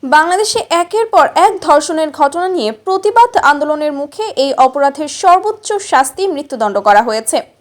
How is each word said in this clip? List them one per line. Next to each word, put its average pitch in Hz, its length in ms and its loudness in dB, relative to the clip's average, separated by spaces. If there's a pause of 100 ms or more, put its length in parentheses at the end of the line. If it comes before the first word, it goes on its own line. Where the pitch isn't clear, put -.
বাংলাদেশে 349 640 0
একের 415 360 0
পর 392 280 4
এক 381 260 2
ধর্ষণের 311 500 0
ঘটনা 294 380 -2
নিয়ে 262 240 -2
প্রতিবাদ 415 640 0
আন্দোলনের 302 560 0
মুখে 285 300 -8
এই 277 320 -2
অপরাধের 277 540 0
সর্বোচ্চ 381 640 0
শাস্তি 381 540 -2
মৃত্যুদণ্ড 262 540 -4
করা 208 220 4
হয়েছে। 226 400 -4 (180)